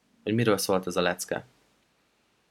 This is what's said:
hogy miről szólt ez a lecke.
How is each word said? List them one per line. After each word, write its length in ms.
hogy 120
miről 240
szólt 280
ez 100
a 40
lecke. 460